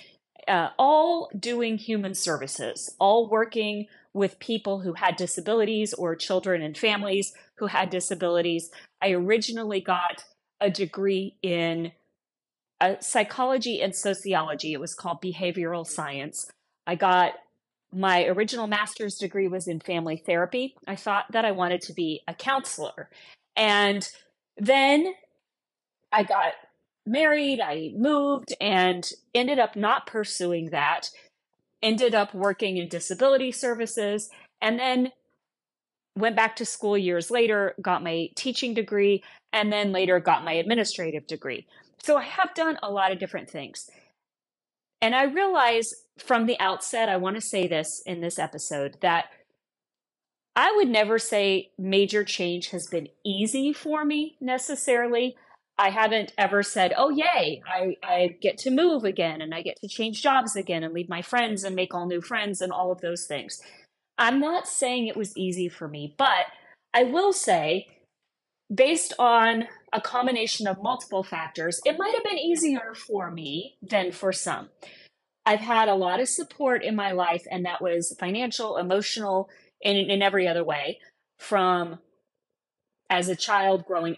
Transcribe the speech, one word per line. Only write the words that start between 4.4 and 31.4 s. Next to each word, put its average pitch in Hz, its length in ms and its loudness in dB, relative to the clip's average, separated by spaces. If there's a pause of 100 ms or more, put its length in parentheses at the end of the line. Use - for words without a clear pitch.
people 202 400 -4
who 180 140 -4
had 180 200 2
disabilities 208 800 0
or 165 220 -2
children 185 460 0
and 151 140 -6
families 202 560 0 (260)
who 208 80 -4
had 190 240 0
disabilities. 175 840 -2 (280)
I 196 120 2
originally 214 680 0
got 180 440 -2 (360)
a 202 80 2
degree 190 760 -2
in, 165 480 -2 (880)
uh, 185 180 4
psychology 247 800 0
and 190 140 -2
sociology. 160 800 -2
It 139 80 -6
was 170 160 -10
called 170 260 -8
behavioral 175 640 -4
science. 143 640 -8 (340)
I 175 120 -2
got, 180 380 4 (600)
my 185 300 4
original 214 420 0
master's 208 480 -4
degree 196 320 -2
was 185 220 -4
in 165 100 -4
family 165 380 -4
therapy. 180 580 -2 (100)
I 196 120 -8
thought 202 340 -2
that 226 140 2
I 214 80 2
wanted 180 300 0
to - 100 -14
be 156 340 -4
a 170 80 -8
counselor. - 720 -4 (460)
And 202 540 2 (480)
then 277 580 6 (960)
I 214 140 4
got 196 300 0 (520)
married, 285 540 2
I 160 340 -4
moved, 285 640 0
and 185 480 2 (240)
ended 254 280 2
up 214 160 2
not 220 320 0
pursuing 175 640 -4
that, 151 400 -2 (760)